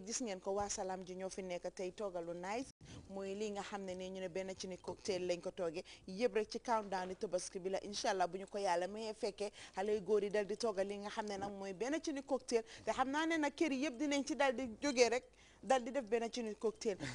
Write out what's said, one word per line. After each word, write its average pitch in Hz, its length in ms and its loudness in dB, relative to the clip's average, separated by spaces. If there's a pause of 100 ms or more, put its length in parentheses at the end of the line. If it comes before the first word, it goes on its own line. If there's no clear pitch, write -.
gis 226 160 -4
ngeen 190 180 -2
ko, 196 120 -2
waa 202 160 0
Salam 190 360 -4
ji 180 120 -10
ñoo 190 120 -4
fi 196 140 -6
nekk 180 320 -4
tey 185 160 -4
toogal 180 340 -4
lu 170 100 -4
nice. 202 360 -4 (400)
Mooy 196 240 -4
lii 208 160 -2
nga 202 120 -4
xam 196 220 -6
ne 185 100 -6
nii 185 160 -6
ñu 190 100 -6
ne 185 80 -2
benn 190 280 -2
ci 190 120 -6
ni 180 100 -6
cocktail 180 480 -2
lañ 175 140 2
ko 180 100 -4
toogee. 175 200 0 (360)
Yëpp 190 280 2
rek 214 160 2
ci 226 100 -4
countdown 196 480 0
ni 190 80 -4
Tabaski 185 420 -2
bi 180 120 -2
la. 190 120 2
Incha 208 280 0
Allah, 190 180 4
bu 170 100 -6
ñu 190 80 -8
ko 208 120 -6
Yàlla 180 300 4
mayee 214 260 -4
fekkee, 208 360 -2 (240)
xale 196 200 0
yu 214 80 2
góor 202 200 4
yi 208 80 2
dal 208 140 4
di 196 120 -2
toogal 196 300 2
li 202 120 -4
nga 202 100 -6
xam 214 180 -4
ne 202 120 -2
nag 202 140 -4
mooy 196 200 -6
benn 240 300 0
ci 330 100 -2
ni 269 100 -4
cocktail. 240 400 2 (220)
Te 220 80 2
xam 262 180 2
naa 302 160 2
ne 330 120 4
nag 294 160 2
kër 311 180 2
yi 262 140 0
yëpp 254 120 -2
dinañ 285 280 2
ci 311 100 -2
dal 277 180 6
di 254 140 -2 (120)
jógee 240 280 8
rek, 240 160 0 (380)
dal 247 200 6
di 240 80 -4
def 240 140 0
benn 226 260 2
ci 247 120 -2
ni 214 160 -2
cocktail. 208 400 0 (160)